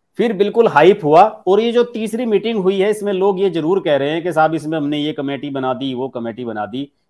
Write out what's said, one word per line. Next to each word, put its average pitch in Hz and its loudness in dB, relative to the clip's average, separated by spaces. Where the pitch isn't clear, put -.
फिर 226 0
बिल्कुल 208 2
हाइप 160 6
हुआ, 156 6
और 214 2
ये 233 0
जो 240 2
तीसरी 226 -4
मीटिंग 220 0
हुई 190 0
है 196 2
इसमें 208 -2
लोग 190 0
ये 196 0
जरूर 165 0
कह 156 2
रहे 139 0
हैं 160 -4
कि 170 -4
साहब 160 2
इसमें 156 -4
हमने 147 -4
ये 147 -4
कमेटी 139 -8
बना 135 -4
दी, 131 -6
वो 127 -6
कमेटी 117 -10
बना 107 -6
दी, 127 -10